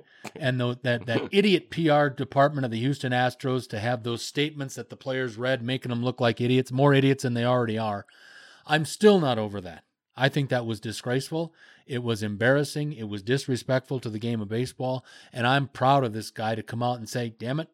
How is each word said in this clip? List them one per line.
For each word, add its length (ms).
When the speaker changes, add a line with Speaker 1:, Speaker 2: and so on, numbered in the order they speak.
Speaker 1:
<laughs> 180
Speaker 2:
and 240
the, 220
that, 240
that 220
Speaker 1:
<laughs> 40
Speaker 2:
idiot 380
P 180
R 220
department 560
of 40
the 80
Houston 340
Astros 580
to 100
have 220
those 200
statements 520
that 160
the 60
players 420
read, 240
making 260
them 160
look 160
like 220
idiots, 280
more 220
idiots 300
than 100
they 120
already 340
are. 260
I'm 180
still 340
not 200
over 240
that. 220
I 140
think 220
that 160
was 120
disgraceful. 760
It 160
was 200
embarrassing. 680
It 160
was 140
disrespectful 800
to 100
the 80
game 240
of 60
baseball. 580
And 140
I'm 220
proud 360
of 80
this 180
guy 240
to 80
come 200
out 160
and 100
say, 300
"Damn 220
it, 120